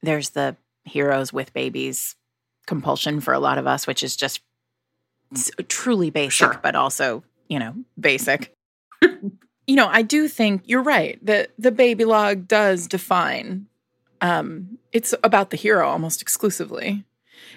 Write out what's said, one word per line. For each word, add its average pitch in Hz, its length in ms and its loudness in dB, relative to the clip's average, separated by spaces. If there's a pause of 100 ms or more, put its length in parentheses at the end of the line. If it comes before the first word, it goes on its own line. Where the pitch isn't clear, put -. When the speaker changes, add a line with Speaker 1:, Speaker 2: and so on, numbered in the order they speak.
Speaker 1:
there's 151 260 0
the 139 260 -2 (280)
heroes 139 480 0
with 135 200 -8
babies 131 640 -6 (540)
compulsion 147 520 -2
for 135 140 0
a 135 60 2
lot 135 180 0
of 131 80 -4
us, 135 200 -2
which 135 180 -4
is 131 120 -6
just - 240 -4 (920)
s-, 254 160 -4 (180)
truly 190 420 0
basic, 143 220 -2
Speaker 2:
Sure. - 300 2
Speaker 1:
but 143 120 0
also, 135 480 0 (260)
you 147 100 -4
know, 120 160 -6 (260)
basic. 139 520 0 (480)
<laughs> 359 60 8 (600)
You 269 80 4
know, 233 100 6
I 202 160 4
do 302 240 2
think 208 380 0
you're 254 180 2
right 240 420 0
that 208 320 2
the 240 140 2
baby 240 340 4
log 208 440 2
does 190 400 2
define, 180 800 -2 (540)
um, 175 580 -4 (120)
it's - 320 -2
about 202 280 4
the 156 60 -6
hero 196 300 2
almost 165 340 -2
exclusively, - 840 -4 (520)